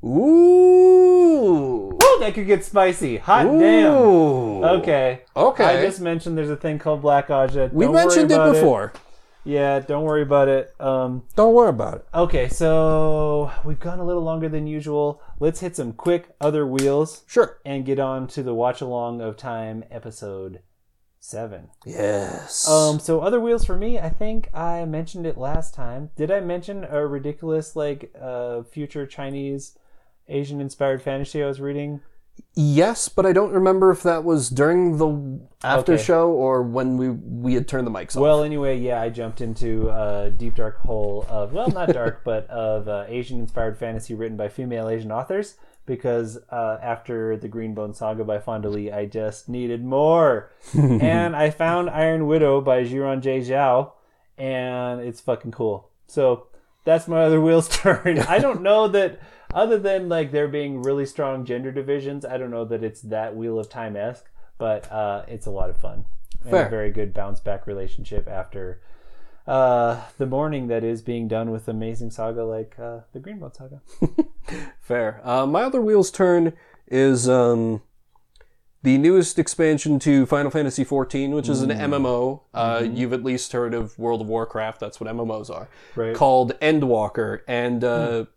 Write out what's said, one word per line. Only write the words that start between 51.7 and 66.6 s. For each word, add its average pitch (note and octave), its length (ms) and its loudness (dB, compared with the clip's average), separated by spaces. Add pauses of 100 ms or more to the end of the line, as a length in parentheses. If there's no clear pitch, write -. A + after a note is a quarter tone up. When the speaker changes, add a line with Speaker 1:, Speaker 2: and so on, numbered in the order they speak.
Speaker 2:
Iron D#3+ 380 0
Widow D3 340 4
by B2+ 220 2
Jiran C3+ 380 -4
J. C3 200 -2
Zhao, C3 500 0 (460)
and B2+ 640 -6
it's A#2+ 200 -12
fucking A#2 300 -6
cool. A2 380 -6 (180)
So B2+ 400 -2 (380)
that's D#3+ 220 0
my E3 180 2
other D#3+ 160 4
wheel's D#3+ 280 4
<laughs> - 80 -2
turn. F3 420 0
I F3 200 2
don't B3 220 -2
know G#3 280 4
that, F#3+ 300 0 (340)
other A3 240 2
than, F#3+ 320 -2
like, D#3+ 220 -2
there D3 160 0
being C#3 340 -6
really C#3 240 -2
strong C3+ 400 -6
gender B2 260 -6
divisions, C#3 540 -6
I B2+ 120 -8
don't B2+ 140 -8
know A#2 140 -6
that A2+ 180 -6
it's A2 180 -10
that A2 340 -8
Wheel A2+ 240 -6
of G#2+ 100 -10
Time-esque, A2+ 560 -10 (320)
but, G#2+ 340 -4
uh, G#2 360 -6
it's A2+ 180 -12
a A2 60 -4
lot G2 180 0
of - 80 0
fun. - 280 0 (360)
And B2 100 -4
Speaker 1:
Fair. E3+ 160 2